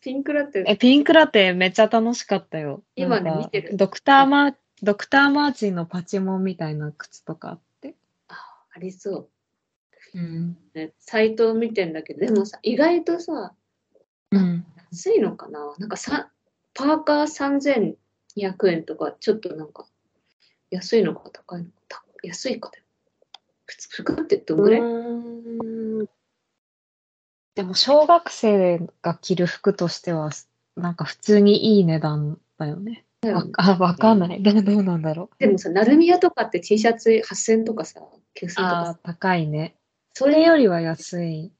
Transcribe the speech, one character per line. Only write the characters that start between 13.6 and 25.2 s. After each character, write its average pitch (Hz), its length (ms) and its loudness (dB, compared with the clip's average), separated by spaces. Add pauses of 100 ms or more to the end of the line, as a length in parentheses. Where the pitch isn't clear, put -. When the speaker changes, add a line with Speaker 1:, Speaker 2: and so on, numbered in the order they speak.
Speaker 2:
う 196 80 2
ん。 175 280 -2 (260)
Speaker 1:
安 370 220 -2
い 392 60 4
の 185 140 -2
か - 140 -20
な？ 147 300 -14
な - 80 -12
ん - 20 -14
か 202 80 -10
さ、 - 340 -8 (440)
パ 294 220 0
ー 311 80 -8
カ 294 180 2
ー 302 40 -2
三 277 360 -4
千 247 340 -2 (400)
二 202 80 -6
百 190 240 -2
円 165 160 -2
と - 120 -14
か、 - 220 -8
ち - 120 -4
ょ 214 60 2
っ - 40 -12
と 156 160 -12
な 156 80 -12
ん 151 80 -20
か、 - 160 -20 (800)
安 185 300 -2
い 214 40 4
の 160 120 -2
か - 160 -20
高 - 280 -18
い 175 40 -12
の 170 80 -18
か、 - 60 -20 (120)
た-、 - 160 -20 (180)
安 175 280 -10
い 226 100 -8
か - 100 -16
で - 100 -20
も。 - 40 -20 (800)
普 - 140 -20
通、 - 100 -20 (140)
服 - 180 -4
っ 311 60 -4
て - 100 0
ど 156 220 -6
ん 202 40 2
ぐ 208 80 6
ら 226 60 6
い？ 233 40 2
Speaker 2:
う - 40 -2
ー 233 1160 -8